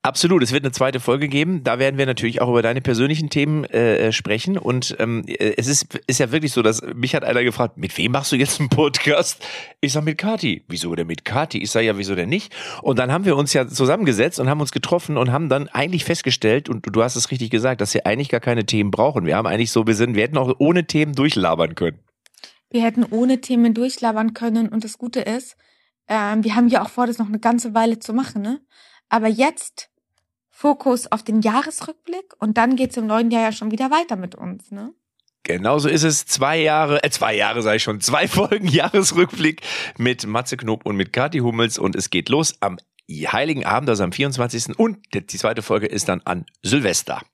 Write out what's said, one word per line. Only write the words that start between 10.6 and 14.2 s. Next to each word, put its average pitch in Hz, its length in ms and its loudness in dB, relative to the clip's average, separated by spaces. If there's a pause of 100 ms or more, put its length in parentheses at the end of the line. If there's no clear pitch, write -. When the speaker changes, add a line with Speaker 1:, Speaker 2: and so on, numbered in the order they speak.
Speaker 1:
„Wieso 85 280 -6
denn 82 100 -2
mit 82 180 -8
Kathi?“ 131 360 -2
Ich 104 100 -6
sag, 113 120 2
„Ja, 107 180 2
wieso 98 160 -2
denn 90 140 -2
nicht?“ 185 220 -4 (300)
Und 127 160 2
dann 127 140 2
haben 185 140 0
wir 165 120 4
uns 143 160 2
ja 131 140 4
zusammengesetzt 139 720 2